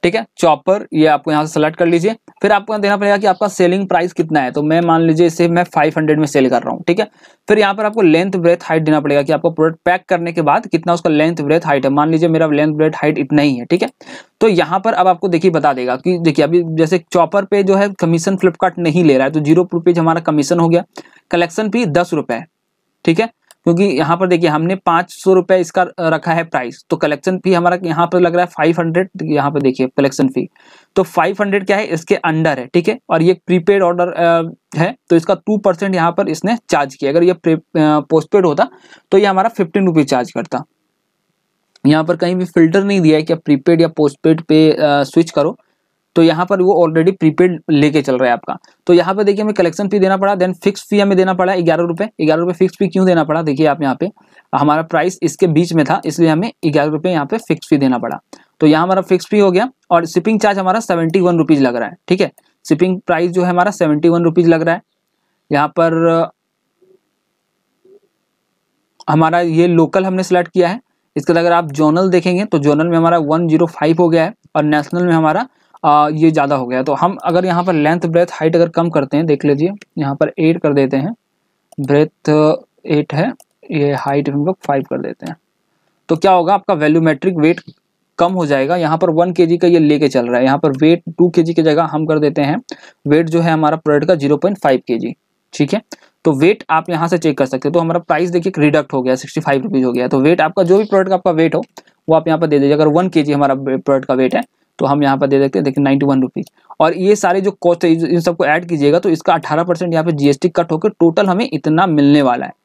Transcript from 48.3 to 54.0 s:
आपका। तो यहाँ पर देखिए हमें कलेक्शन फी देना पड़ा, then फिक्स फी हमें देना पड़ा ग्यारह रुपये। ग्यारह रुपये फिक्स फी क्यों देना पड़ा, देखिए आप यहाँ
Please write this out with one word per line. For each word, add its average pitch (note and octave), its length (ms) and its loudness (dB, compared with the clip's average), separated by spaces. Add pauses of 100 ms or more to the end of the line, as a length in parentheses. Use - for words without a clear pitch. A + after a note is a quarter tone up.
आपका। - 240 -6 (300)
तो F3+ 60 4
यहाँ F3 220 2
पर G#3 100 -2
देखिए G3+ 180 0
हमें G#3+ 120 -2
कलेक्शन F#3 340 -2
फी G3+ 100 0
देना F#3+ 180 2
पड़ा, G3 180 0
then F#3 200 -2
फिक्स - 360 -4
फी G#3 100 2
हमें G3 160 2
देना F#3 180 0
पड़ा F#3 220 0
ग्यारह E3+ 280 0
रुपये। F3 240 -4 (120)
ग्यारह D#3 200 2
रुपये F3 140 -2
फिक्स F#3+ 240 -2
फी G3+ 100 0
क्यों F#3 180 0
देना E3+ 180 2
पड़ा, D#3 180 -2
देखिए D#3 240 0
आप D3+ 160 0
यहाँ C3+ 180 -2